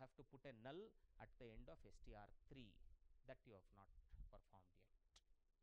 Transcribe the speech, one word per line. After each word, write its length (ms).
have 160
to 80
put 160
a 160
null 320
at 160
the 80
end 240
of 160
S 160
T 80
R 160
three. 240
That 160
you 80
have 240
not 160
performed 400
yet. 160